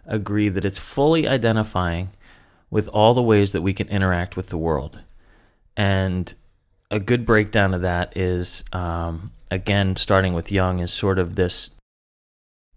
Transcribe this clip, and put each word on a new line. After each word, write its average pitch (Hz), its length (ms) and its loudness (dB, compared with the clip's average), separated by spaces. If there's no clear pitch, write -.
agree 104 440 0
that 95 160 -2
it's 98 120 -4
fully 151 500 0
identifying 107 800 0
with 107 200 -2
all 107 240 6
the 123 80 2
ways 104 300 4
that 85 100 -2
we 95 120 0
can 92 140 -6
interact 92 480 0
with 90 120 -8
the 90 100 -6
world. 78 420 -2
And 95 560 0
a 107 100 -2
good 117 260 0
breakdown 107 480 4
of 87 80 -2
that 90 360 -2
is, 90 460 -2
um, 85 580 -6
again, 95 460 0
starting 95 380 2
with 85 180 -4
Jung, 92 280 2
is 85 120 -4
sort 95 280 0
of 90 160 -2
this, 90 360 -2